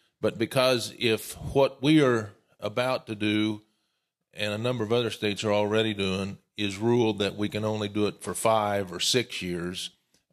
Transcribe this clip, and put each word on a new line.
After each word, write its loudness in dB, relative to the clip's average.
but 0
because 0
if 0
what 2
we 6
are 2
about -4
to -6
do 0
and -4
a -4
number -2
of 0
other 2
states -2
are 2
already 2
doing -2
is -4
ruled 2
that 0
we -2
can -4
only -2
do 0
it -4
for -6
five 0
or -8
six 0
years, -6